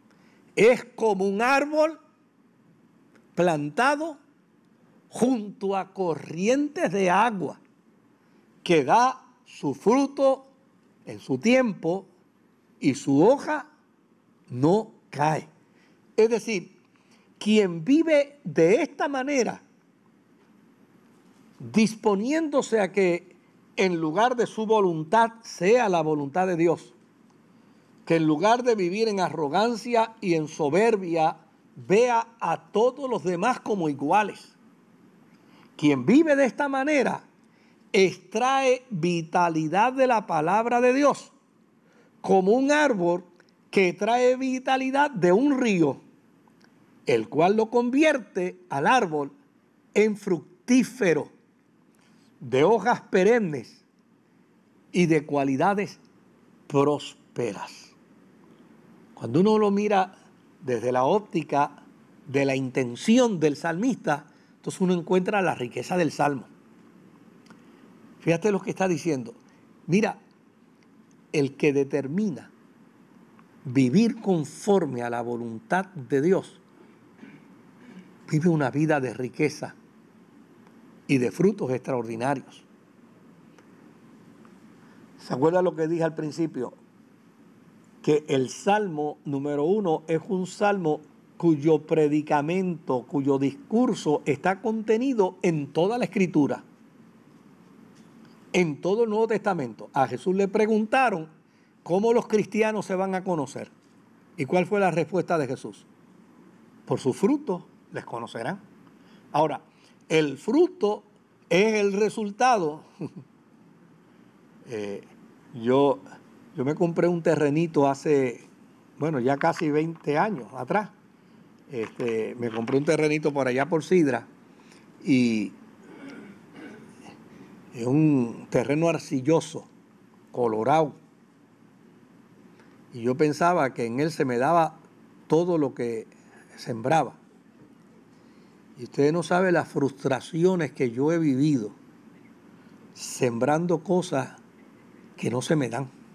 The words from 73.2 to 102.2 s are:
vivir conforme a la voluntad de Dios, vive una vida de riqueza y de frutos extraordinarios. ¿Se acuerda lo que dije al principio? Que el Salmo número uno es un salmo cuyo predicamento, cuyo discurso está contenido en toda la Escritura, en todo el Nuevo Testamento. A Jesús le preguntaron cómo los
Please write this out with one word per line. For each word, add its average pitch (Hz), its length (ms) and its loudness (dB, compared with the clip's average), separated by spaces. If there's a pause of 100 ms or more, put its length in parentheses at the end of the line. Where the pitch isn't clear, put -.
vivir 135 560 2
conforme 165 800 -2
a 120 80 -6
la 120 120 -6
voluntad 120 640 -6
de 135 360 -4
Dios, 175 380 0 (1700)
vive 156 180 2
una 147 220 2
vida 151 300 0
de 123 140 -6
riqueza 127 600 -6 (1300)
y 139 100 2
de 117 140 -2
frutos 180 400 0
extraordinarios. 120 920 -6 (2500)
¿Se - 160 -10
acuerda 165 280 2
lo 170 120 0
que 160 140 -4
dije 165 160 -2
al 156 100 -2
principio? 151 600 -6 (1300)
Que 147 260 0
el 131 220 -2
Salmo 180 760 -4
número 143 400 -4
uno 170 420 0
es 160 220 -2
un 185 180 -4
salmo 185 540 -2 (360)
cuyo 156 500 2
predicamento, 151 1200 -2
cuyo 139 320 0
discurso 156 880 -2
está 180 340 -2
contenido 220 800 0
en 156 300 -2
toda 196 260 0
la 226 60 -2
Escritura, 156 580 0 (1900)
en 160 280 0
todo 208 240 0
el 220 60 -2
Nuevo 220 180 0
Testamento. 170 640 -4
A 135 140 2
Jesús 127 300 -4
le 196 120 2
preguntaron 214 800 0 (540)
cómo 202 300 0
los 233 140 0